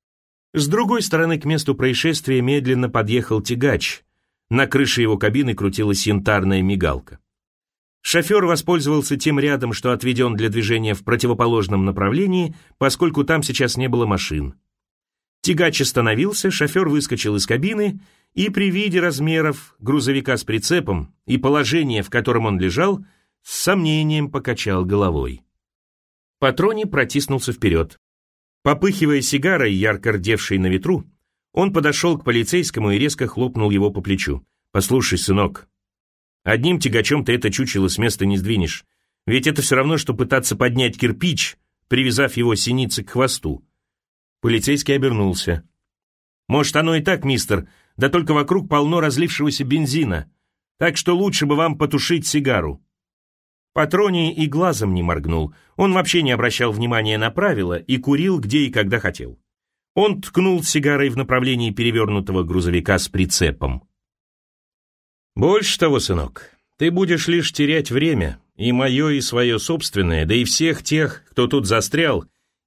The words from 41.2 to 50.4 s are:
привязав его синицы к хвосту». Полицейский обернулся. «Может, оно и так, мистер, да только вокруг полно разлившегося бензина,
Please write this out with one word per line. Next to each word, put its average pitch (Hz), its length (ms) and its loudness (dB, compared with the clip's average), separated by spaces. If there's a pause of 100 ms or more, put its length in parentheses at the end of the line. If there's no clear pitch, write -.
привязав 127 480 0
его 120 200 2
синицы 120 480 -2
к - 80 -16
хвосту». 120 520 -2 (800)
Полицейский 139 540 0
обернулся. 101 680 0 (840)
«Может, 143 280 0
оно 160 200 2
и 151 60 0
так, 180 220 0
мистер, 110 440 0 (280)
да 131 140 2
только 156 240 0
вокруг 151 360 0
полно 151 300 2
разлившегося 147 640 0
бензина, 131 640 0 (480)